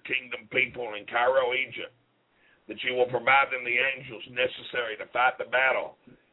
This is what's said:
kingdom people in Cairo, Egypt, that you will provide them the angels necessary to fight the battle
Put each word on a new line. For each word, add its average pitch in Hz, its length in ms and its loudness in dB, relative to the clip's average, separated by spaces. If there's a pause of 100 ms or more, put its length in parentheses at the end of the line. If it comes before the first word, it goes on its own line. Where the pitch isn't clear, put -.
kingdom 123 480 -6
people 120 400 -2
in 101 160 -10
Cairo, 123 440 4
Egypt, 120 400 -6 (760)
that 107 160 -10
you 127 80 -2
will 123 160 2
provide 131 400 4
them 127 160 -6
the 120 160 0
angels 131 480 -4
necessary 123 680 -2
to 92 120 -10
fight 123 320 2
the 117 80 -8
battle 120 480 2 (340)